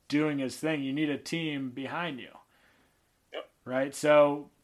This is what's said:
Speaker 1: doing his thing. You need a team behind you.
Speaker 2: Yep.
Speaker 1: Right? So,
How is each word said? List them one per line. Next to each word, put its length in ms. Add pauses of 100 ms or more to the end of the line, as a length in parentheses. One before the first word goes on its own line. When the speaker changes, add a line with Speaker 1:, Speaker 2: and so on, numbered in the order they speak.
Speaker 1:
doing 320
his 160
thing. 260
You 120
need 160
a 80
team 520
behind 500
you. 120 (1000)
Speaker 2:
Yep. 180 (160)
Speaker 1:
Right? 280
So, 560 (140)